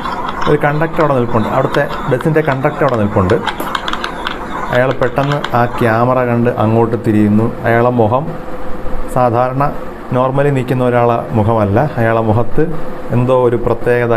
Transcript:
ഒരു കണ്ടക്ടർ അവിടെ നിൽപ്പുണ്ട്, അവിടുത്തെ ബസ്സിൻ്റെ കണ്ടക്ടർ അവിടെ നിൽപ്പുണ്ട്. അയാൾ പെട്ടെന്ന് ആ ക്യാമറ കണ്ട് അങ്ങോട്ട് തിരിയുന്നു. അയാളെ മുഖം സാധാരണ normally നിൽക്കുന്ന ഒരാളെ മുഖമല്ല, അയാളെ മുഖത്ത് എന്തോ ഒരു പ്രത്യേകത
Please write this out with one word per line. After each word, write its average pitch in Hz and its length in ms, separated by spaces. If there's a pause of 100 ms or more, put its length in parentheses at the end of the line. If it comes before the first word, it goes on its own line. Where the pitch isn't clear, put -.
(500)
ഒരു 151 140
കണ്ടക്ടർ 151 400
അവിടെ 143 160
നിൽപ്പുണ്ട്, 117 360
അവിടുത്തെ 135 280 (260)
ബസ്സിൻ്റെ 151 400
കണ്ടക്ടർ 143 360
അവിടെ 123 160
നിൽപ്പുണ്ട്. 101 340 (1400)
അയാൾ 127 160 (120)
പെട്ടെന്ന് 139 360 (220)
ആ - 20 (180)
ക്യാമറ 120 400 (100)
കണ്ട് 117 200 (140)
അങ്ങോട്ട് 113 420
തിരിയുന്നു. 107 400 (220)
അയാളെ 117 240 (100)
മുഖം 123 240 (920)
സാധാരണ 127 480 (520)
normally 135 400
നിൽക്കുന്ന 127 340
ഒരാളെ 120 280 (200)
മുഖമല്ല, 107 420 (200)
അയാളെ 113 300
മുഖത്ത് 117 340 (520)
എന്തോ 123 200 (120)
ഒരു 117 180
പ്രത്യേകത 120 520